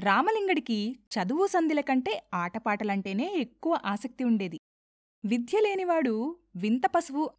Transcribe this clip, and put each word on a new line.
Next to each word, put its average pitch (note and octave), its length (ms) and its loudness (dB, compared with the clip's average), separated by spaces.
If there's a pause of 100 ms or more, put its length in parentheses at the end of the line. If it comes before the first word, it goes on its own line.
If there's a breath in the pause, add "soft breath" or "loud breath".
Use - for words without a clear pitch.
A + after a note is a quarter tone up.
రామలింగడికి B3+ 1000 2 (160)
చదువు B3 320 0
సంధిల D#4+ 340 2
కంటే C4+ 420 0 (120)
ఆటపాటలంటేనే G3+ 1000 -2
ఎక్కువ D#4+ 480 -2
ఆసక్తి G#3 400 -4
ఉండేది. G#3 340 0 (680)
విద్య A#3+ 360 0
లేనివాడు E4 760 0 (200)
వింత G#3+ 300 0
పశువు D#4 520 0